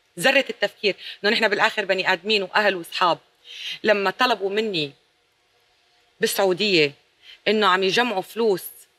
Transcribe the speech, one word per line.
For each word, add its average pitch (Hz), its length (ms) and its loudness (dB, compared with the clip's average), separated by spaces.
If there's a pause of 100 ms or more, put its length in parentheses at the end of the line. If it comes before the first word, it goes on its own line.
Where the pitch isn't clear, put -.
(180)
ذرة 262 320 2
التفكير - 460 -4 (280)
إنه 208 80 4
نحن 220 160 2
بالآخر 202 360 0
بني 185 280 0
آدمين 196 300 0
وأهل 196 340 0
وأصحاب. 170 420 0 (680)
لما 202 260 2
طلبوا 202 400 0
مني 196 420 -4 (1300)
بالسعودية 190 720 2 (560)
إنه 208 180 2
عم 185 160 4
يجمعوا 190 400 0
فلوس 214 420 -2 (340)